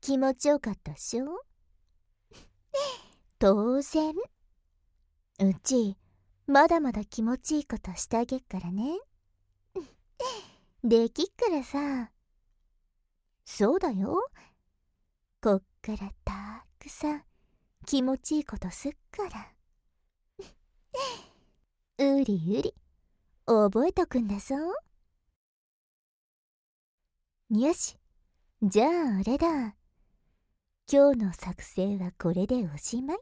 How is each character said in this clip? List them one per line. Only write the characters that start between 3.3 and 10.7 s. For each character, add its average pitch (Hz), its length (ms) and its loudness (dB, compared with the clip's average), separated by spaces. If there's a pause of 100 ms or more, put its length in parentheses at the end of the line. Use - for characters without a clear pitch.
当 220 420 4
然。 311 340 -2 (1200)
う 190 240 2
ち、 226 340 2 (500)
ま 277 200 8
だ 339 140 4
ま 277 100 0
だ 214 140 -4
気 - 180 -6
持 240 160 0
ち 302 200 -2
い - 20 0
い 285 60 -6
こ 220 120 -8
と 185 160 -10
し - 120 -6
て 233 100 0
あ 233 80 2
げ 262 140 -4
っ 262 40 -10
か - 160 -10
ら 175 140 -6
ね。 262 260 -4 (760)
<laughs> 415 800 -10 (340)